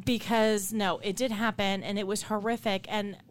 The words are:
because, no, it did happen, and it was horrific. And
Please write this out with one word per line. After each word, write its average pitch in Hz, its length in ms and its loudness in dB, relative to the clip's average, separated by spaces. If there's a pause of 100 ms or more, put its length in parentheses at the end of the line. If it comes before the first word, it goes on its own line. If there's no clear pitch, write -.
because, 220 640 2
no, 196 280 0
it 190 180 -2
did 254 140 2
happen, 196 520 0
and 202 160 -2
it 196 80 -2
was 208 160 -2
horrific. 214 680 -2
And 202 280 -4 (140)